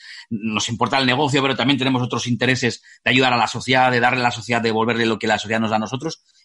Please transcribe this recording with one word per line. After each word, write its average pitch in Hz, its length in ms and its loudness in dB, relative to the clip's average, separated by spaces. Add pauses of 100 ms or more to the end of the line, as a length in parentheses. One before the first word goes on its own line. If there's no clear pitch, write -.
(280)
nos 107 400 -4
importa 120 300 -2
el 131 80 2
negocio, 135 340 2
pero 135 160 0
también 131 220 2
tenemos 131 240 0
otros 120 240 -4
intereses 123 560 0 (200)
de 120 80 0
ayudar 127 220 4
a 120 60 2
la 110 80 2
sociedad, 127 440 2
de 123 80 2
darle 123 220 2
a 123 40 0
la 120 60 4
sociedad, 117 300 -2
devolverle 113 460 0
lo 110 120 0
que 110 80 -4
la 110 120 2
sociedad 101 200 -4
nos 113 120 -2
da 110 60 0
a - 20 0
nosotros", 127 440 -6 (220)